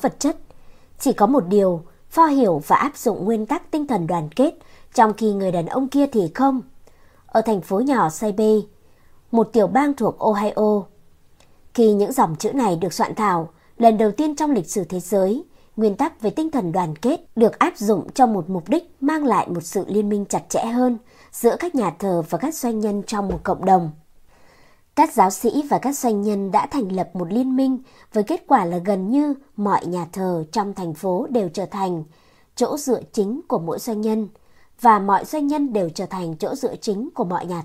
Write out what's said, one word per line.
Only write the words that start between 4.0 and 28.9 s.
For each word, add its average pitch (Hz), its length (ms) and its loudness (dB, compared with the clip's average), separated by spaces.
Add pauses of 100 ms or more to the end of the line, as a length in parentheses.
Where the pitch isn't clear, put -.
đoàn 165 300 -2
kết, 285 180 2 (400)
trong 220 180 6
khi 214 200 0
người 190 200 -2
đàn 170 140 -2
ông 262 220 -2
kia 277 180 2
thì 196 280 0
không. 262 260 2 (680)
Ở - 140 2
thành 214 200 0
phố 190 200 -2
nhỏ 240 300 2
Saibe, 214 440 2 (760)
một 220 220 2
tiểu 208 140 4
bang 277 280 2
thuộc 208 240 -2
Ohio, 208 640 0 (920)
khi 220 180 6
những 202 200 2
dòng 190 240 2
chữ - 160 -4
này 226 240 2
được 170 160 -2
soạn 185 220 -2
thảo, 180 340 0 (280)
lần 226 220 6
đầu 214 140 2
tiên 302 240 -2
trong 302 140 0
lịch 202 200 -2
sử 190 140 -4
thế 180 160 -6
giới, 202 440 0 (320)
nguyên 214 200 2
tắc - 240 -2
về 208 100 0
tinh 320 200 -4
thần 185 220 -2
đoàn 170 240 -2
kết 285 240 -2 (160)
được 226 220 4
áp 330 180 4
dụng 202 380 0
cho 262 120 6
một 185 240 -2
mục 180 180 -6
đích 330 320 -2
mang 294 240 0
lại 208 240 2
một 170 120 -4
sự 180 280 -4
liên 208 200 0
minh 202 160 -2
chặt - 240 -4
chẽ - 160 -2
hơn 240 340 0 (340)
giữa 226 260 2
các 349 160 -6
nhà 196 240 0
thờ 180 320 0
và 170 80 -4
các 220 160 -4
doanh 226 260 -4
nhân 208 260 -2
trong 202 220 -4
một 175 140 -4
cộng 185 220 -4
đồng. 175 260 4 (1040)
Các 311 180 2
giáo 196 180 4
sĩ 240 400 -2
và 190 80 2
các 277 180 -2
doanh 214 260 -2
nhân 196 280 -2
đã 202 160 0
thành 220 260 -4
lập 185 220 -4
một 180 180 -6
liên 254 240 0
minh 262 220 0 (340)
với 208 120 0
kết 320 220 -4
quả 233 180 4
là 175 140 -2
gần 190 320 -2